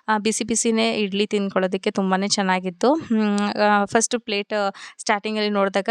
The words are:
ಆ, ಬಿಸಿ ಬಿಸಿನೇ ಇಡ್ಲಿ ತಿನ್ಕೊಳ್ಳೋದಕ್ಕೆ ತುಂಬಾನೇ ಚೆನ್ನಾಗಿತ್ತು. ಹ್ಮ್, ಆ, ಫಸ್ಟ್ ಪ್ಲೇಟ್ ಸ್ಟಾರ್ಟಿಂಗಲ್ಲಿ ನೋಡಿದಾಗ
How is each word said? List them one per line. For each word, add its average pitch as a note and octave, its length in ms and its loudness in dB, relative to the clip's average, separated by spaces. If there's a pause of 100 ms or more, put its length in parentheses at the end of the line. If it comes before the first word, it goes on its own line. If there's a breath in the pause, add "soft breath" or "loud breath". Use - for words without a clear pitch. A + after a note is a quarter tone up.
ಆ, G#3+ 100 2
ಬಿಸಿ G#3+ 260 -2
ಬಿಸಿನೇ A3+ 520 0
ಇಡ್ಲಿ G3+ 300 0
ತಿನ್ಕೊಳ್ಳೋದಕ್ಕೆ G3 640 0
ತುಂಬಾನೇ F#3+ 380 0
ಚೆನ್ನಾಗಿತ್ತು. F#3 680 2
ಹ್ಮ್, G#3 600 0
ಆ, G#3 280 4
ಫಸ್ಟ್ A3+ 340 -2
ಪ್ಲೇಟ್ G3+ 540 -4 (260 loud breath)
ಸ್ಟಾರ್ಟಿಂಗಲ್ಲಿ G#3+ 520 -2
ನೋಡಿದಾಗ G3 400 0